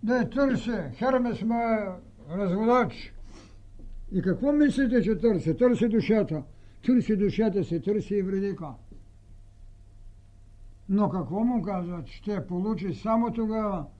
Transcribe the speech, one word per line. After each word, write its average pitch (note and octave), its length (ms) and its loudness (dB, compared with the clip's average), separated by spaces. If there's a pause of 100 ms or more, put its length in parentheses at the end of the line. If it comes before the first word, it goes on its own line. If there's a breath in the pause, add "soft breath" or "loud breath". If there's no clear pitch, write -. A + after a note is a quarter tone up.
да A#3 140 2
я A#3+ 140 0
търси. B3 480 0 (160)
Хермес B3 480 0
му A3+ 120 0
е A3+ 340 0 (420)
разводач. G3+ 840 0 (960 loud breath)
И F#3+ 100 0
какво G3 300 2
мислите, C4+ 500 4
че G3 160 2
търси? E3 380 2
Търси B3 320 4
душата. G#3 540 2 (440 soft breath)
Търси A#3 300 4
душата G3 480 2
си, E3 180 -4
търси G#3 360 -2
Евредика. F#3+ 500 -4 (2250)
Но G3 220 4
какво F3+ 340 -2
му A#3+ 180 0
казва? F3 440 -6
Ще - 400 -6
получи F#3 480 -4
само A3+ 380 0
тогава G#3+ 540 -4 (140)